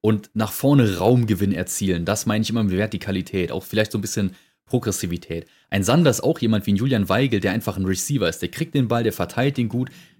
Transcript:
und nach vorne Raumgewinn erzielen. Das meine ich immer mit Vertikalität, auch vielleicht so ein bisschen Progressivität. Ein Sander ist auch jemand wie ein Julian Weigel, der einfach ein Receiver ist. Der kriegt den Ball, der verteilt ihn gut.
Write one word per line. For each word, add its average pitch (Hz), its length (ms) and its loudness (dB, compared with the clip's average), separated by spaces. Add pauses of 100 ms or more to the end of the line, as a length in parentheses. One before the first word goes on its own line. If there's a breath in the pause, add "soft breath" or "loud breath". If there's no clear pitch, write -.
und 107 340 0
nach 107 180 -2
vorne 127 460 4
Raumgewinn 104 540 2
erzielen. 90 520 -2
Das 98 220 -2
meine 110 160 0
ich 107 80 -4
immer 113 120 0
mit 95 140 0
Vertikalität, 98 760 -2
auch 95 120 -6
vielleicht 107 280 -2
so 110 60 -2
ein 98 40 -4
bisschen 98 340 -4 (300 soft breath)
Progressivität. 87 800 -4 (240 soft breath)
Ein 98 120 0
Sander 143 280 4
ist - 120 0
auch 123 180 0
jemand 110 260 2
wie 104 60 2
ein 101 40 4
Julian 110 320 0
Weigel, 110 320 2
der 95 120 0
einfach 104 260 -4
ein 95 80 -2
Receiver 95 420 0
ist. - 140 -4
Der 87 80 -4
kriegt - 240 -6
den 131 140 2
Ball, 117 140 0
der 110 100 0
verteilt 127 460 -2
ihn 117 100 0
gut. 123 220 -4 (280 loud breath)